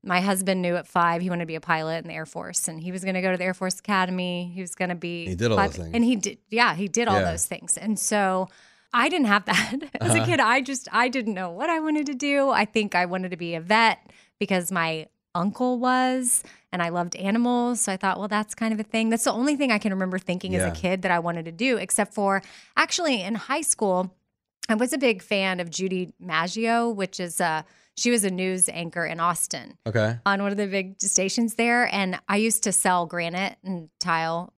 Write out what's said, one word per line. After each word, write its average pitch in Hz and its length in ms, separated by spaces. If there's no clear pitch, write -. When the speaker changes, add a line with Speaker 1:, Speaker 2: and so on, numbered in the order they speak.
Speaker 1:
My 180 200
husband 190 400
knew 175 140
at 170 100
five 170 340
he 185 80
wanted 175 140
to 165 40
be 160 100
a 156 40
pilot 160 440
in 170 40
the 165 60
Air 160 100
Force, - 440
and 160 120
he 175 120
was 185 120
gonna 185 160
go 185 120
to 185 40
the 180 80
Air 185 100
Force 185 240
Academy. 180 760
He 190 80
was 180 120
gonna 180 200
be 170 320
Speaker 2:
He 92 80
did 113 160
all 104 80
those 196 160
Speaker 1:
fly-, 87 100
Speaker 2:
things. 80 120
Speaker 1:
and 233 80
he 240 120
did, 196 220
yeah, 220 280
he 196 120
did 226 200
all 196 120
Speaker 2:
Yeah. 87 120
Speaker 1:
those 85 120
things. - 320
And 208 220
so 190 500
I 247 160
didn't 320 160
have 202 200
that. 202 280
<laughs> - 100
As - 140
a - 40
Speaker 2:
Uh-huh. 110 80
Speaker 1:
kid, 339 140
I 247 220
just, 262 300
I 240 160
didn't 226 260
know 180 160
what 226 180
I 320 120
wanted 302 260
to 294 80
do. 277 360
I 208 140
think 208 300
I 180 100
wanted 185 280
to 180 40
be 170 180
a 160 60
vet 214 380
because 185 340
my 160 360
uncle 233 440
was, 254 640
and 180 100
I 170 60
loved 175 280
animals. 240 680
So 196 100
I 190 60
thought, 190 200
"Well, 202 100
that's 214 260
kind 226 180
of 214 80
a - 20
thing." 220 280
That's 226 140
the 254 80
only 269 240
thing 269 140
I 208 80
can 208 140
remember 185 260
thinking 185 360
as 180 80
a 185 60
Speaker 2:
Yeah. 165 60
Speaker 1:
kid 185 280
that 185 80
I 170 80
wanted 170 280
to 165 60
do, 226 240
except 202 380
for 196 280
actually 311 460
in 202 120
high 277 260
school, 185 540
I 226 80
was 247 180
a 294 40
big 233 240
fan 190 380
of 170 80
Judy 180 500
Maggio, 220 680
which 196 320
is 175 200
a, 160 240
she 240 120
was 226 140
a 190 60
news 185 400
anchor 170 360
in 165 140
Austin 165 560
Speaker 2:
Okay. 113 400
Speaker 1:
on 196 160
one 202 100
of 202 60
the 208 80
big 190 340
stations 214 540
there. 240 400
And 185 240
I 202 100
used 220 260
to 190 80
sell 180 340
granite 175 580
and 175 240
tile. 165 580